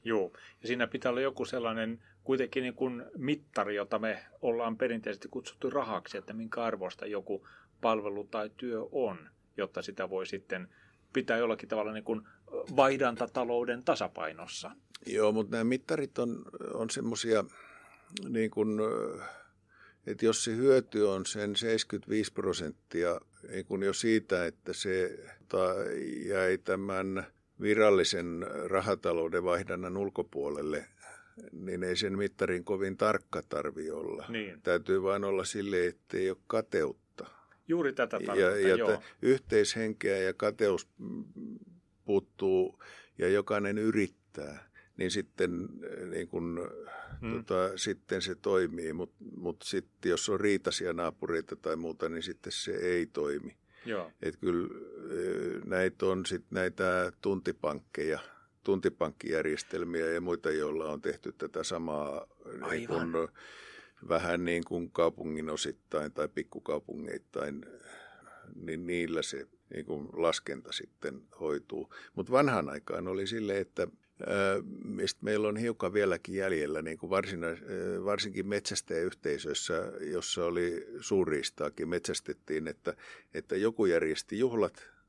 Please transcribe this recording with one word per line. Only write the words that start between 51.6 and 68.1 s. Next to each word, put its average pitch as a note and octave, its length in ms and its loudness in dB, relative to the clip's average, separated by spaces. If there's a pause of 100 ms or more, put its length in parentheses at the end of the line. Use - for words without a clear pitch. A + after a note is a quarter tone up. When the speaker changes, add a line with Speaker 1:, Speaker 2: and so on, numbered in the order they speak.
Speaker 2:
muuta, E2 340 -4
niin E2 140 -6
sitten - 280 -10
se - 240 -4
ei F2 300 2
toimi. D2 520 -4 (280)
Speaker 1:
Joo. G2 260 -6 (100)
Speaker 2:
Et D#2 160 -4
kyllä, F2 300 0 (440)
eh, - 540 -2
näitä F#2 400 2
on F#2 200 2
sit F#2 260 -4
näitä F#2 600 2 (100)
tuntipankkeja, D#2 960 -2 (440)
tuntipankkijärjestelmiä E2 1500 0
ja E2+ 100 0
muita, E2+ 300 0
joilla D#2 400 0
on D2 100 -6
tehty - 360 -4
tätä D#2+ 260 -4
samaa, D2+ 640 -4 (240)
niin C2 120 -10
Speaker 1:
Aivan. E2 480 -2
Speaker 2:
kun, E2 160 0 (840)
vähän F2 360 2
niin E2+ 220 0
kuin E2+ 240 -4
kaupunginosittain D#2 1200 -2
tai D2+ 160 -2
pikkukaupungeittain, D2+ 1400 -6 (880)